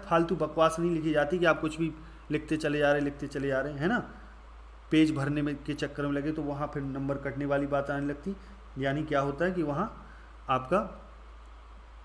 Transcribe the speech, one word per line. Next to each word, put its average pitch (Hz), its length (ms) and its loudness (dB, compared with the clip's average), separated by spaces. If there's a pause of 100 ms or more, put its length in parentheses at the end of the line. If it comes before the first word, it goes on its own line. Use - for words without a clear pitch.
फालतू 170 320 4
बकवास 156 420 4
नहीं 170 120 2
लिखी 160 220 2
जाती 147 260 2
कि 175 60 2
आप 156 160 6
कुछ 156 180 -2
भी 165 120 0 (400)
लिखते 151 260 0
चले 147 220 0
जा 143 140 6
रहे, 147 80 4
लिखते 143 260 -2
चले 139 220 -4
जा 135 120 2
रहे 147 120 -4
हैं, 139 80 -6
है 160 80 2
ना, 233 100 2 (920)
पेज 156 260 6
भरने 147 260 0
में 147 140 0
के 147 180 -6
चक्कर 143 320 -4
में 143 60 0
लगे 143 200 0
तो 156 100 -4
वहाँ 143 320 -4
फिर 143 80 -4
नंबर 135 360 -4
कटने 139 280 -4
वाली 139 200 2
बात 139 240 0
आने 143 160 -2
लगती, 147 280 -6 (440)
यानी 139 260 0
क्या 143 160 2
होता 143 240 0
है 185 80 2
कि 175 100 0
वहाँ 147 280 -2 (600)
आपका 127 280 2 (1300)